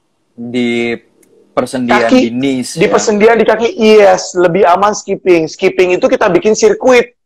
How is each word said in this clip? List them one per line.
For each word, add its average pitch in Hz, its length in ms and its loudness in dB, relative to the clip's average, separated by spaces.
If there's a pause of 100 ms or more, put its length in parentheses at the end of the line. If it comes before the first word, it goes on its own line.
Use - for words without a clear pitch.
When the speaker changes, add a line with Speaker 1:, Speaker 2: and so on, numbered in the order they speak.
(320)
Speaker 1:
Di 120 600 -4 (600)
persendian 123 520 -2
Speaker 2:
Kaki, 127 160 4
Speaker 1:
di 117 120 -2
knees, 127 440 -4
Speaker 2:
di 180 80 0
Speaker 1:
ya? - 40 -2
Speaker 2:
persendian 214 480 2
di 214 80 2
kaki, 226 320 -2
yes, 208 600 2
lebih 180 280 0
aman 190 280 2
skipping. 185 560 -2
Skipping 180 480 -2
itu - 80 -2
kita 226 240 0
bikin 180 240 0
sirkuit, 240 720 0